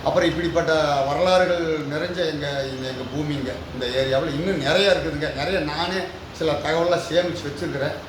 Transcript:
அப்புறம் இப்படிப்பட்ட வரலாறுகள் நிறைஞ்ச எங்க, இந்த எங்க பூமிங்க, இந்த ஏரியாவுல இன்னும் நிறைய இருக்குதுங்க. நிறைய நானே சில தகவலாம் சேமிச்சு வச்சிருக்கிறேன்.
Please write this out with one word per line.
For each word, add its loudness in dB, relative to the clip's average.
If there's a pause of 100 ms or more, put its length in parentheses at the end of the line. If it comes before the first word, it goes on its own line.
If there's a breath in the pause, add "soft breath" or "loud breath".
அப்புறம் 2
இப்படிப்பட்ட 0 (340)
வரலாறுகள் 2
நிறைஞ்ச -4
எங்க, -2
இந்த -6
எங்க -6 (120)
பூமிங்க, -2 (220)
இந்த -4
ஏரியாவுல 2
இன்னும் 0
நிறைய 4
இருக்குதுங்க. 0
நிறைய 0
நானே -2 (400)
சில 2
தகவலாம் 2 (100)
சேமிச்சு 2
வச்சிருக்கிறேன். -4 (180)